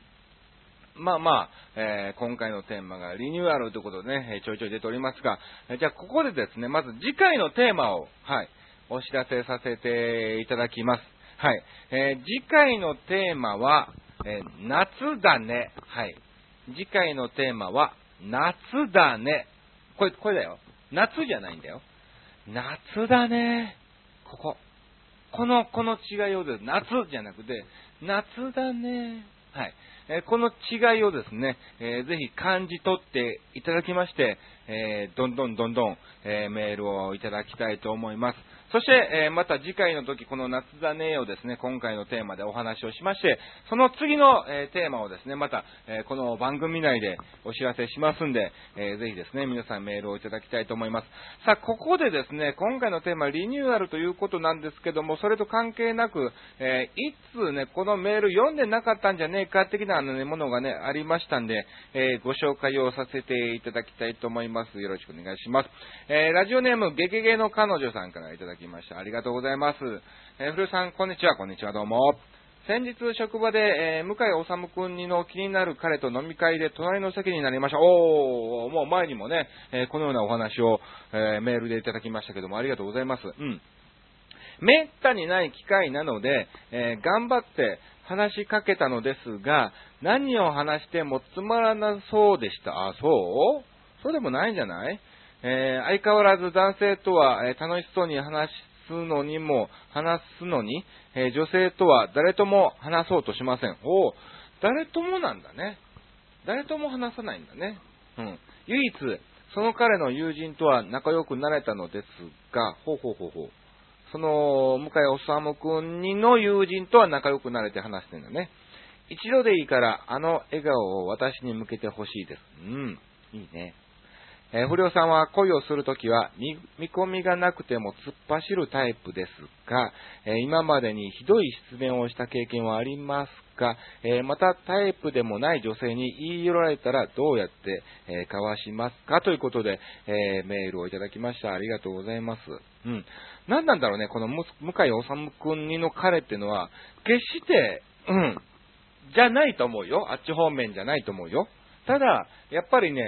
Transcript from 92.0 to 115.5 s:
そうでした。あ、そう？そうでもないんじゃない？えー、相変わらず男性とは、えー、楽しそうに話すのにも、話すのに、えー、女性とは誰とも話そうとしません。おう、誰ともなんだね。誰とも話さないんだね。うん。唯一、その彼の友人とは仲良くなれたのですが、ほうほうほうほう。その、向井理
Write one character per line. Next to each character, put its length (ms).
そ 240
う 40
で 120
し 120
た。 80
あ、 280
そ 80
う？ 0
そ 60
う 40
で 60
も 120
な 180
い 20
ん 40
じ 60
ゃ 40
な 260
い？ 80
え 400
ー、 40
相 160
変 120
わ 100
ら 140
ず 140
男 280
性 180
と 160
は、 340
え 40
ー、 80
楽 220
し 140
そ 80
う 40
に 120
話 300
す 40
の 300
に 160
も、 300
話 300
す 80
の 180
に、 200
え 120
ー、 40
女 160
性 240
と 140
は 280
誰 200
と 120
も 340
話 280
そ 120
う 40
と 100
し 100
ま 140
せ 100
ん。 160
お 260
う、 40
誰 260
と 140
も 180
な 120
ん 100
だ 120
ね。 240
誰 200
と 120
も 120
話 260
さ 80
な 140
い 20
ん 60
だ 100
ね。 220
う 40
ん。 180
唯 200
一、 340
そ 80
の 120
彼 240
の 140
友 220
人 220
と 100
は 180
仲 280
良 120
く 140
な 120
れ 120
た 120
の 140
で 140
す 40
が、 220
ほ 120
う 20
ほ 140
う 20
ほ 140
う 20
ほ 140
う。 60
そ 60
の、 600
向 100
井 40
理 360